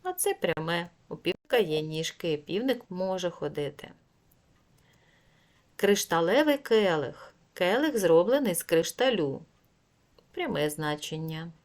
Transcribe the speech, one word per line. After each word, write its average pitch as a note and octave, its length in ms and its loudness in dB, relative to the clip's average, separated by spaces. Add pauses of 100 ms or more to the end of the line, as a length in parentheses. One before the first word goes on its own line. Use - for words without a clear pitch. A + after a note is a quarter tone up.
А F4+ 100 -6
це G4+ 200 -2
пряме. E3+ 560 -4 (200)
У D#3 60 -10
півника - 420 -2
є D#3 240 2
ніжки, D#3 560 -4
півник A3+ 520 -4
може F#3 400 -4
ходити. D3 640 -8 (1800)
Кришталевий G3+ 800 2
келих. F3+ 760 0 (200)
Келих A#3+ 440 0
зроблений F#3 580 4
з - 80 -6
кришталю. E3+ 760 0 (960)
Пряме E3 320 -2
значення. D#3 800 -6 (140)